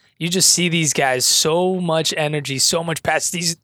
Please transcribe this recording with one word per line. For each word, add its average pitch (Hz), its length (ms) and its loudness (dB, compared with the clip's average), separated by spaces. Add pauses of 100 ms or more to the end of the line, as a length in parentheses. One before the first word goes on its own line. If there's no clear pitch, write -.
(180)
you 170 120 -4
just 180 220 2
see 175 180 2
these 160 240 0
guys, 131 320 0
so 180 500 2
much 160 400 0
energy, 147 420 -2
so 165 260 0
much 165 200 -6
pas-, 156 280 0
these, 170 320 -4